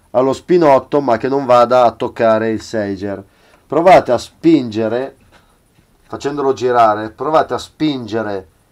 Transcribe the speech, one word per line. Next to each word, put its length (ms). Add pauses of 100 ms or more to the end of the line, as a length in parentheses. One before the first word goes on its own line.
(120)
allo 220
spinotto 680
ma 160
che 100
non 180
vada 380
a 80
toccare 600
il 100
Sager. 600 (420)
Provate 460
a 60
spingere, 1000 (840)
facendolo 500
girare, 560
provate 460
a 20
spingere 880 (240)